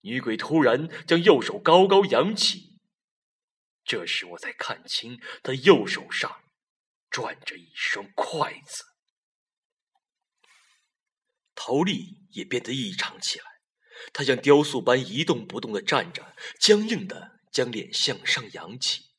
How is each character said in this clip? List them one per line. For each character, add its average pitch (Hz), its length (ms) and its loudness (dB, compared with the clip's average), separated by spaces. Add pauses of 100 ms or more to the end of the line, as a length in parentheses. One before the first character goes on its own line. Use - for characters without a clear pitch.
女 113 180 -6
鬼 117 160 -4
突 156 260 0
然 131 260 4 (180)
将 170 160 4
右 165 200 6
手 - 160 -6
高 180 280 8
高 196 200 6
扬 151 280 2
起， - 440 -4 (1040)
这 90 220 -6
时 - 180 -6
我 87 140 -16
才 - 160 -12
看 - 320 -10
清 123 340 -10 (220)
她 135 100 -6
右 135 340 4
手 - 240 -8
上 - 340 -8 (640)
攥 113 340 -8
着 92 140 -12
一 85 160 -20
双 - 400 -6
筷 - 500 -6
子。 - 220 -14 (2750)
陶 135 200 0
丽 - 480 -6
也 95 120 -12
变 123 200 -6
得 123 100 -10
异 120 200 -6
常 - 280 -8
起 - 180 -6
来， - 60 -20 (720)
她 143 100 -6
像 127 160 0
雕 143 240 6
塑 139 160 -4
般 123 180 2
一 127 240 -6
动 123 240 -2
不 - 140 -10
动 110 140 -8
地 95 80 -4
站 101 280 -2
着， - 240 -18 (240)
僵 214 300 4
硬 165 180 -4
地 - 320 -16 (140)
将 123 180 0
脸 110 220 -10
向 - 320 -2
上 110 280 -2
扬 87 280 -16
起 - 380 -6